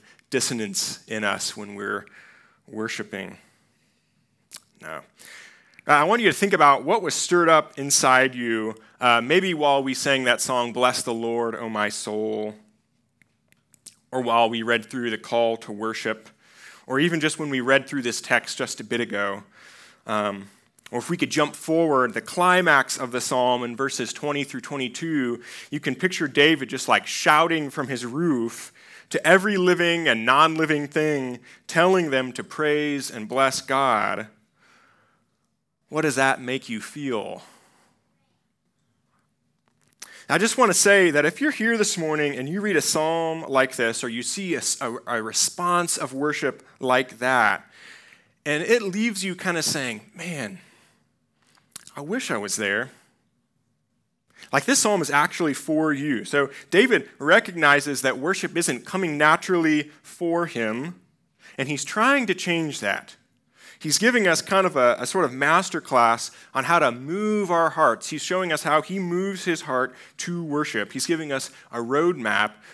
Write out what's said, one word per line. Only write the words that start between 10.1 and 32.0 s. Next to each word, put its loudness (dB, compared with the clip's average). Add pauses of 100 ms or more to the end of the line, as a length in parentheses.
that 2
song, -2
"Bless 2
the -4
Lord, -4
O -8
my -2
soul," -6 (1600)
or -2
while 4
we -4
read 0
through -6
the -4
call 0
to -16
worship, -6 (580)
or -2
even 2
just -2
when -6
we -2
read 4
through -6
this -4
text -2
just -6
a -12
bit -4
ago. -4 (640)
Um, -4 (400)
or -6
if -6
we -2
could -4
jump 0
forward, 2
the -4
climax 2
of -6
the -2
psalm 0
in -8
verses -4
twenty -6
through -10
twenty-two, -4 (280)
you -8
can -4
picture -4
David 4
just, -6
like, 4
shouting 2
from -6
his -6
roof -2 (360)
to -4
every 4
living 2
and 2
non-living 4
thing, -2 (260)
telling 2